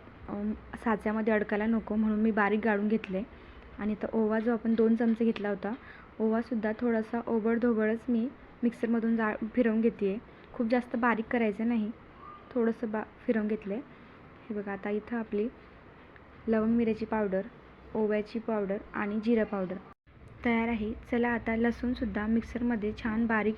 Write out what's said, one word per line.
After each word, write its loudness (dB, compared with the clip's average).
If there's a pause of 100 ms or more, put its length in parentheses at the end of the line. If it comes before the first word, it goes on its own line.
(280)
अम, -4 (320)
साच्यामध्ये 0
अडकायला 0
नको, 0
म्हणून 2
मी 4
बारीक 2
गाळून 2
घेतले. 0 (560)
आणि -2
इथं -6
ओवा 2
जो 2
आपण 0
दोन 6
चमचे 2
घेतला 0
होता, -2 (480)
ओवासुद्धा 0
थोडासा 0
ओबडधोबडच 2
मी 2 (340)
मिक्सरमधून 2
जा, 2 (220)
फिरवून 4
घेते 2
आहे. 0 (340)
खूप -2
जास्त 0
बारीक 2
करायचं 0
नाही, 0 (600)
थोडंसं 0
बा, -4 (240)
फिरवून 2
घेतलं -4
आहे. -4 (640)
हे -6
बघा, -6
आता -4
इथं -4
आपली -2 (1000)
लवंग 4
मिऱ्याची 2
पावडर, 0 (520)
ओव्याची 0
पावडर -2 (180)
आणि -2
जिरा 4
पावडर -4 (680)
तयार 2
आहे. -2 (180)
चला 2
आता -2
लसूणसुद्धा 0
मिक्सरमध्ये 0 (100)
छान 0
बारीक 2